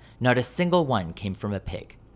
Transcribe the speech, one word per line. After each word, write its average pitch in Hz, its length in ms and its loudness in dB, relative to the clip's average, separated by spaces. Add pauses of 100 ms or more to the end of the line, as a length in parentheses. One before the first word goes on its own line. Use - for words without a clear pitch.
(200)
not 123 180 4
a 123 60 0
single 175 420 2
one 95 260 -2
came 95 220 -6
from 101 200 -6
a 95 40 -4
pig. - 380 -10 (180)